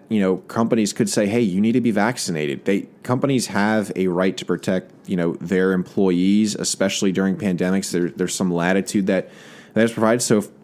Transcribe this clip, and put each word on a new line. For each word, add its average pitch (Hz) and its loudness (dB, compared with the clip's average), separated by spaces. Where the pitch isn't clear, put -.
you 110 0
know, 95 2
companies 113 0
could 107 0
say, 104 0
"Hey, 113 0
you 98 2
need 110 2
to 127 2
be 120 2
vaccinated." 90 -2
They, 98 -2
companies 127 0
have 101 0
a 92 0
right 92 0
to - -10
protect, 90 -2
you 104 -4
know, 85 0
their 92 0
employees, 95 2
especially 98 -2
during 95 0
pandemics. 92 -2
There, 87 0
there's 117 -4
some 92 -2
latitude 95 0
that, 98 0
that 110 4
is 113 0
provided. 113 2
So 110 2
if 101 -4